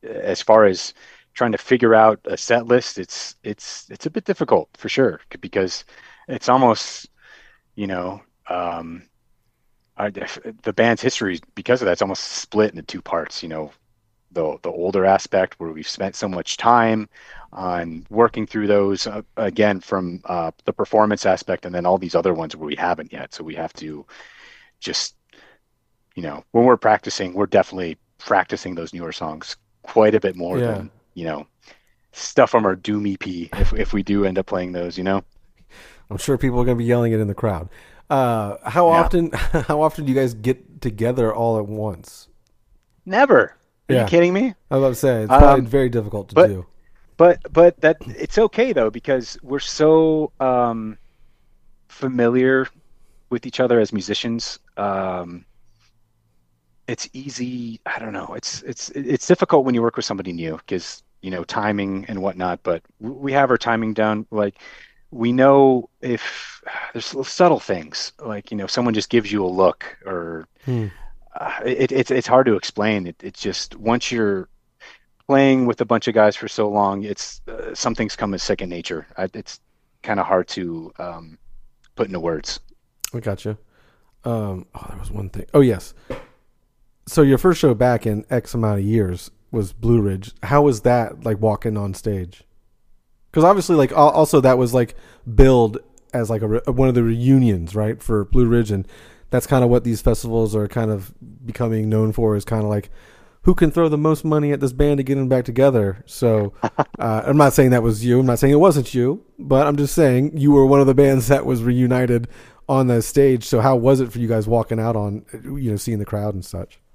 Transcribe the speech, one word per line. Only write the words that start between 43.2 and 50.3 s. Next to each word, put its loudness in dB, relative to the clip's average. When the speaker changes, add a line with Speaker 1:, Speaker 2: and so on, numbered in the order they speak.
Speaker 1:
Are 2
Speaker 2:
Yeah. 4
Speaker 1:
you 0
kidding 4
me? -2
Speaker 2:
I 0
was 2
about 4
to -2
say, 0
it's -4
probably 6
Speaker 1:
Um, -4
Speaker 2:
very 0
difficult -6
to -6
Speaker 1:
but, 8
Speaker 2:
do. -4
Speaker 1:
but, 6
but 6
that, 2
it's -6
okay 0
though, 2
because -4
we're -6
so, 2